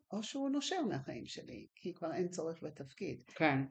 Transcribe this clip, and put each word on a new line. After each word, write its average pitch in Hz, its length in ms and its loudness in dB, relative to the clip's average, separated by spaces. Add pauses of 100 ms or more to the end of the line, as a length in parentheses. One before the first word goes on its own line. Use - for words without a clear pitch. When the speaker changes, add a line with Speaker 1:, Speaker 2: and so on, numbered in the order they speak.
(120)
Speaker 1:
או 208 120 -2
שהוא 277 260 0
נושר 294 360 2
מהחיים 131 400 -2
שלי, - 500 -10
כי 175 180 -6
כבר 160 200 -2
אין 175 160 2
צורך 165 340 -4
בתפקיד. 151 640 -6
Speaker 2:
כן. 139 440 6